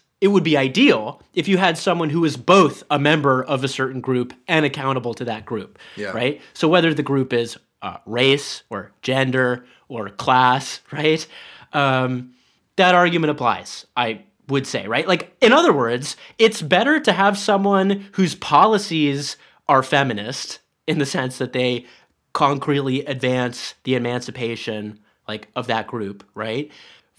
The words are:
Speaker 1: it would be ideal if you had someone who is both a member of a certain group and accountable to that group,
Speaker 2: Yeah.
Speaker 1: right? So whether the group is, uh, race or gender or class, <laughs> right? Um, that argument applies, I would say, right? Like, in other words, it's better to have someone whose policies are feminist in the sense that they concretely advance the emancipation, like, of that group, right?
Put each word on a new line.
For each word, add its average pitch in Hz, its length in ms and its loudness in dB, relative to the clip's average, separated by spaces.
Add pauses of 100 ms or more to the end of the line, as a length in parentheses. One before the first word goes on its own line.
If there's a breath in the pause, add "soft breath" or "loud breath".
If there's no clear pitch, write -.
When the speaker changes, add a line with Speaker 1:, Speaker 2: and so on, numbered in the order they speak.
(200)
Speaker 1:
it 196 80 4
would 196 140 4
be 151 140 2
ideal 135 680 2 (120)
if 175 120 -2
you 190 100 2
had 175 220 2
someone 170 320 0
who 165 140 0
is 139 120 0
both 160 540 4
a 147 80 2
member 143 460 2
of 131 180 -4
a 135 60 -2
certain 131 320 -4
group 123 320 -4 (160)
and 160 180 2
accountable 131 480 -4
to 127 100 -10
that 110 220 -8
group, 104 320 -10 (180 loud breath)
Speaker 2:
Yeah. 101 140 -10
Speaker 1:
right? 123 300 -4 (140)
So - 140 0
whether 165 240 4
the 147 100 -2
group 135 300 -2
is, 117 240 -2 (260)
uh, 90 240 -10
race 135 640 0
or 101 200 -10 (120)
gender 127 640 0 (220 soft breath)
or 110 200 -10
class, 127 760 2
<laughs> - 60 -20
right? 151 320 0 (500 loud breath)
Um, 127 580 0 (440 soft breath)
that 180 180 6
argument 170 360 2
applies, 117 560 -4 (100)
I 113 260 -2 (260)
would 135 180 0
say, 98 220 -8
right? 131 180 -2
Like, - 340 -2
in 226 120 6
other 311 200 6
words, 127 440 -2 (220 loud breath)
it's 220 240 2
better 220 380 2
to 226 120 2
have 196 260 2
someone 196 760 0
whose 180 220 0
policies 151 1000 0 (320 soft breath)
are 135 140 4
feminist 127 760 -2 (300)
in 156 100 -2
the 139 80 0
sense 131 320 -6
that 123 140 -6
they 123 320 -2 (480 soft breath)
concretely 139 720 0
advance 127 680 -4 (100)
the 127 100 0
emancipation, 117 1040 -6 (300)
like, 107 260 -12
of 120 140 -8
that 113 180 -2
group, 101 380 -10 (100)
right? 113 360 -8 (480 loud breath)